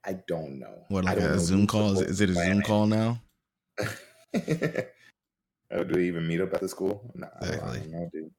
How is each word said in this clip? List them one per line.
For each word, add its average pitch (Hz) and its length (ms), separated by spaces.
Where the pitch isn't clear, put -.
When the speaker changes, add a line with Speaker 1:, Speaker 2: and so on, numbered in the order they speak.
Speaker 1:
I 95 220
don't 76 320
know. 52 300
Speaker 2:
What, 95 160
Speaker 1:
I 92 60
Speaker 2:
like 95 80
Speaker 1:
don't 90 80
Speaker 2:
a 78 100
Speaker 1:
know - 20
Speaker 2:
Zoom 92 220
Speaker 1:
who's 104 100
Speaker 2:
call? 107 220
Is, 98 60
Speaker 1:
supposed - 120
Speaker 2:
is 95 100
it 107 40
a - 20
Speaker 1:
to 92 80
Speaker 2:
Zoom 87 100
Speaker 1:
plan 98 180
Speaker 2:
call 107 240
now? 110 340
Speaker 1:
it. - 680
<laughs> - 20
Oh, - 120
do 92 160
we 90 80
even 85 220
meet 85 120
up 92 140
at - 60
the 95 80
school? 98 480
Nah, - 100
I - 60
don't - 80
Speaker 2:
Exactly. - 360
Speaker 1:
know, 85 220
dude. 80 260